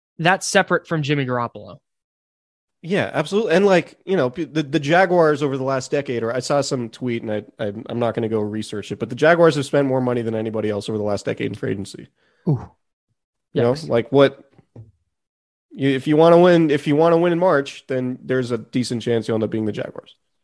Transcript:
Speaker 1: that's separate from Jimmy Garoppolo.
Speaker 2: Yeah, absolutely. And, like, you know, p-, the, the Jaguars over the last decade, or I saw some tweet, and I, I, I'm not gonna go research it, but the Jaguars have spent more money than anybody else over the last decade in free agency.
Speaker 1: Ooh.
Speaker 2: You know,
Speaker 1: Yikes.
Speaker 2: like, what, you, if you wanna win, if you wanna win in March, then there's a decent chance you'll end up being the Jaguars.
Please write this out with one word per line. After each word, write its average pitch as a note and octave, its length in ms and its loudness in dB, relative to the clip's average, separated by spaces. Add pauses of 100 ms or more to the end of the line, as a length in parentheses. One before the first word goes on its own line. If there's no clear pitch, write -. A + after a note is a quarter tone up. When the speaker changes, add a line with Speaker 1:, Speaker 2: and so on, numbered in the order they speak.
(180)
Speaker 1:
that's F3+ 280 0
separate F3+ 400 0
from D#3+ 160 -4
Jimmy C#3+ 220 -2
Garoppolo. A#2 540 -8 (1040)
Speaker 2:
Yeah, E3 320 -2
absolutely. D#3+ 400 0
And, F#3+ 100 4
like, F#3 400 2
you F#3+ 100 -2
know, C#3 140 0
p-, D#3 160 -6
the, C#3+ 180 -4
the D3 180 -2
Jaguars D#3+ 640 4
over C#3 140 -2
the C3 80 -6
last C3 260 -4
decade, C#3 320 -2
or A2+ 120 -4
I C3 60 -4
saw C#3+ 200 0
some B2 300 -4
tweet, A#2+ 320 -6
and A2 100 -6
I, G#2+ 120 -4 (140)
I, G#2 140 -6 (160)
I'm A#2 100 -6
not A#2 160 0
gonna A2+ 140 -2
go A2 120 -2
research G#2 520 -8
it, G2+ 60 -10
but A2 100 -6
the B2+ 60 -10
Jaguars D#3+ 400 4
have C#3+ 100 -2
spent C#3+ 240 0
more C3 140 0
money B2 180 -2
than A2+ 140 -4
anybody A2 340 -4
else G#2 220 -6
over G#2+ 80 -4
the G#2 60 -4
last G2+ 200 -4
decade A#2 220 -6
in A2 80 -6
free A2 160 -8
agency. G2 380 -10 (380)
Speaker 1:
Ooh. C#3 220 -2 (840)
Speaker 2:
You C#3+ 80 0
know, A#2+ 100 2
Speaker 1:
Yikes. D3+ 160 -6
Speaker 2:
like, A#2 240 -2
what, C3+ 380 4 (1200)
you, D3+ 180 -2
if C3+ 180 -2
you D3+ 120 2
wanna E3+ 200 8
win, E3+ 320 6
if D3 160 0
you D3 80 2
wanna E3 220 4
win F3 160 2
in E3+ 60 -2
March, D#3 480 0
then B2+ 360 -4
there's B2+ 280 -2
a A#2 80 -2
decent A#2 420 -4
chance A#2 260 -2
you'll A2+ 100 -2
end A2 80 0
up G#2 60 -4
being A2 140 -4
the G#2 80 -4
Jaguars. - 420 -12 (300)